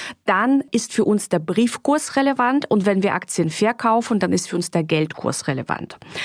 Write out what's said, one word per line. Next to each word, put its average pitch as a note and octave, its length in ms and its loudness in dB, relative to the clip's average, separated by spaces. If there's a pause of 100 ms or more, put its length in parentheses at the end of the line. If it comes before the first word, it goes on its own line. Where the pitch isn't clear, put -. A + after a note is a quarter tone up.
(260)
dann B3 460 2
ist A3+ 220 -2
für A3 120 2
uns G#3 240 0
der F3+ 80 2
Briefkurs A#3 800 0
relevant C4+ 560 2
und G3 160 2
wenn G3 160 2
wir G3+ 100 0
Aktien E3 380 -2
verkaufen, A3+ 680 0
dann F3+ 140 0
ist F3+ 160 -2
für - 60 -6
uns F3 160 -4
der E3 120 0
Geldkurs - 640 -2
relevant. - 500 -6 (280)